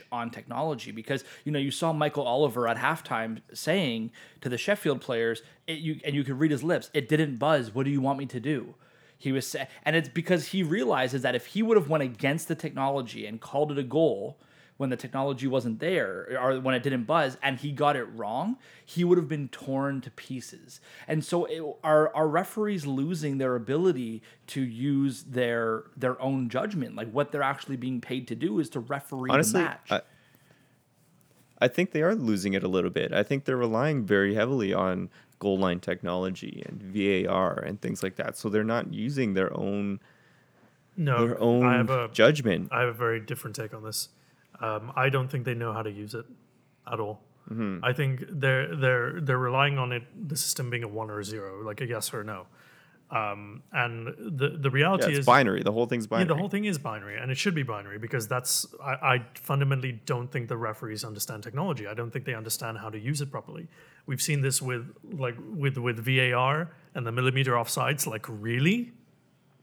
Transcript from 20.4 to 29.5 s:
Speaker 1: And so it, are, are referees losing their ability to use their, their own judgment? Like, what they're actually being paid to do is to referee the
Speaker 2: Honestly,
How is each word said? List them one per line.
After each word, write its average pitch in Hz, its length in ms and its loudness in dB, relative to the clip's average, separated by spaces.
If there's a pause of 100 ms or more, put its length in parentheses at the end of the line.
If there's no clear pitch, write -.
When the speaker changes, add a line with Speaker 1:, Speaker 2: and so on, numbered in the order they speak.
Speaker 1:
And 151 160 0
so 175 220 0
it, 160 160 -6 (220)
are, 156 320 6
are 156 120 4
referees 190 600 0
losing 143 500 0
their 131 180 2
ability 127 680 0 (240)
to 139 140 -4
use 131 600 0
their, 117 600 0 (120)
their 127 240 0
own 131 300 0
judgment? 127 460 -2
Like, 113 160 -8
what 139 200 0
they're 143 120 0
actually 135 340 -2
being 123 240 -4
paid 127 280 -6
to 113 60 -4
do 175 240 0
is 147 120 -2
to 135 80 -4
referee 131 500 -6
the 127 40 6
Speaker 2:
Honestly, 180 280 6